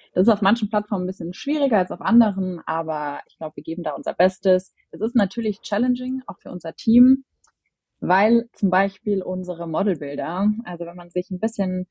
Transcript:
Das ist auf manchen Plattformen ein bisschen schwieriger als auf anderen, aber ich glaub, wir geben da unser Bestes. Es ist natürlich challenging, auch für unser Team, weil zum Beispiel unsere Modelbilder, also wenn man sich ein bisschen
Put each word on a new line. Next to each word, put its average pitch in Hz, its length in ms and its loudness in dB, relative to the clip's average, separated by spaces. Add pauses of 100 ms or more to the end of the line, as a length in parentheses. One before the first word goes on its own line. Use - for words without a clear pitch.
(140)
Das 196 140 2
ist 226 60 6
auf 190 80 0
manchen 208 280 2
Plattformen 208 360 -2
ein - 20 -4
bisschen 180 260 -8
schwieriger 277 440 0
als 185 140 0
auf 175 100 -10
anderen, 190 640 2
aber 156 600 -4
ich - 100 -20
glaub, 160 180 -10
wir 151 80 -12
geben 170 200 -8
da 151 80 -2
unser 143 220 -6
Bestes. 185 600 2 (180)
Es 165 100 -8
ist 240 140 -2
natürlich 214 460 0
challenging, 254 640 -2
auch - 140 -12
für - 120 -16
unser 170 240 -10
Team, 254 500 6 (760)
weil 220 520 2
zum 196 160 0
Beispiel 196 540 0
unsere 175 440 -8
Modelbilder, 165 840 -2 (120)
also 170 220 -10
wenn 170 100 -14
man 175 140 -16
sich 180 220 -6
ein 180 80 -8
bisschen 185 520 -4